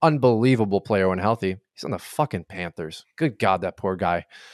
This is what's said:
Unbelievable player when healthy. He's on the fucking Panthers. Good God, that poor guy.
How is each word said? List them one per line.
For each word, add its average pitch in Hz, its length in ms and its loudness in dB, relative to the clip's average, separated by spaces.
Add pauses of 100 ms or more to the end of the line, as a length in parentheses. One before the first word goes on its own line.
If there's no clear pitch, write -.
Unbelievable 120 800 4
player 95 280 2
when 92 100 0
healthy. 98 380 0 (160)
He's - 120 -20
on - 80 -6
the 92 60 -6
fucking 101 460 -6
Panthers. 85 600 -12 (120)
Good 147 220 -4
God, 95 240 0
that 92 140 -6
poor 95 200 -4
guy. 87 300 -2 (280)